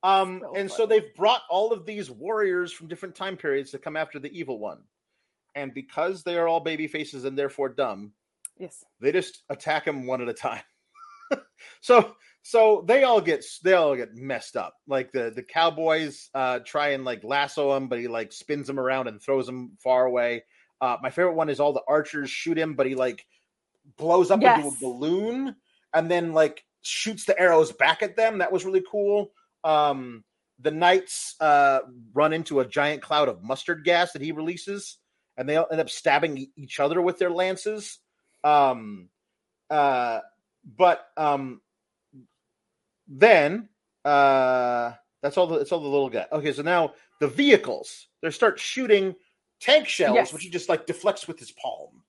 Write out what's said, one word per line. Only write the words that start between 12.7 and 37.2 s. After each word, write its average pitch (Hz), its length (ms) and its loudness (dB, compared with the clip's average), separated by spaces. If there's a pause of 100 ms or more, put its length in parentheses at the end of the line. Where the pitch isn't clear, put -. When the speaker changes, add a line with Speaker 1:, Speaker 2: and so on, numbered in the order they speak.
Speaker 1:
they 262 160 6
all 240 160 6
get 160 200 -2
s-, - 240 -16
they 185 100 4
all 156 220 4
get 113 200 -8
messed 127 400 -10
up. 95 200 -6 (120)
Like, 131 240 -4
the, 117 240 -4
the 123 80 -12
cowboys, 160 880 -2
uh, 127 260 -2
try 147 300 -4
and, 135 140 -4
like, 120 200 -8
lasso 139 520 -2
him, 135 140 -6
but 120 100 -4
he, 120 80 -8
like, 113 240 -6
spins 143 380 -8
him 139 100 -6
around 131 280 -2
and 107 140 -14
throws 135 280 -2
him 127 220 -12 (120)
far 127 220 4
away. 120 380 -2 (360)
Uh, 123 220 -2
my 131 80 -6
favorite 175 240 0
one 160 160 -2
is 139 100 -4
all 147 140 2
the 131 140 -4
archers 147 420 -2
shoot 160 280 -4
him, 160 180 -4
but 135 100 -8
he, 131 100 -6
like, 127 300 -4 (720)
blows 175 340 2
up 208 100 4
into 233 200 6
a - 80 -6
Speaker 2:
Yes. 123 100 -10
Speaker 1:
balloon 180 760 -4 (380)
and 165 160 2
then, 170 240 -2
like, 156 300 2 (200)
shoots - 420 -6
the 196 140 2
arrows 165 320 6
back 156 320 2
at 202 120 -6
them. 220 220 2
That 180 140 -2
was 185 120 -2
really 190 260 0
cool. 202 440 -2 (300)
Um, 139 600 0 (360)
the 139 120 -2
knights, 180 680 0
uh, 143 380 6 (340)
run 147 200 4
into 160 280 0
a 123 60 2
giant 147 340 -2
cloud 151 280 2
of 92 140 -8
mustard 143 400 -6
gas 175 300 2
that 143 80 -12
he 156 100 -8
releases, 175 640 -10 (380)
and 127 140 -8
they 151 80 2
all 170 140 2
end 160 100 -2
up - 80 -2
stabbing 151 480 0
e-, 135 180 -14
each - 240 -14
other 156 220 0
with 180 180 0
their 180 120 0